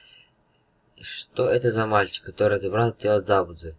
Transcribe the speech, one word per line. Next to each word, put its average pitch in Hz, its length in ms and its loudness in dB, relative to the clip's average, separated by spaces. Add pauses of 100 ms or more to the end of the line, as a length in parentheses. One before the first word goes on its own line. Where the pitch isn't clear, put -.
(1000)
Что - 480 -6
это 123 220 0
за 110 160 -2
мальчик, 101 380 0
который 101 360 0
забрал 107 320 0
тело 104 300 0
Забузы? 85 560 -2